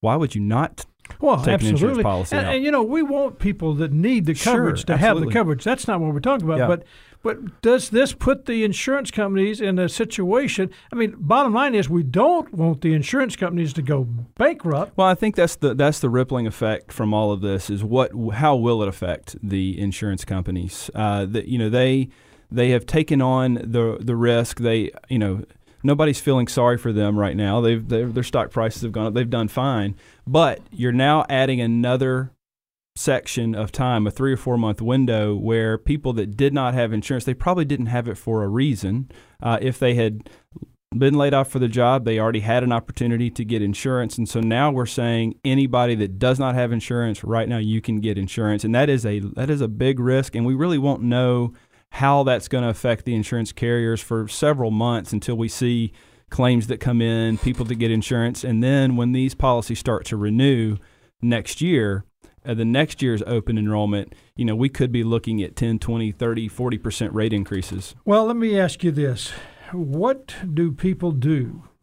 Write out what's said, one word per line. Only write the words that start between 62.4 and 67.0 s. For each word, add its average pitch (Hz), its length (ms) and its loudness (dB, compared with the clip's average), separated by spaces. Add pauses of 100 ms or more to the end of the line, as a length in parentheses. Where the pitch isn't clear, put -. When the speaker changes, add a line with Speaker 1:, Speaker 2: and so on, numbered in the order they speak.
Speaker 1:
uh, 123 100 -4
the 113 100 0
next 135 380 0
year's 113 240 0
open 117 320 -2
enrollment, 104 540 -2 (220)
you 127 80 -4
know, 110 120 0
we 127 140 0
could 131 220 -2
be 117 120 0
looking 113 400 -2
at - 120 -8
ten, 113 240 0
twenty, 113 320 -4
thirty, 113 360 -4
forty 120 320 -4
percent 110 340 -6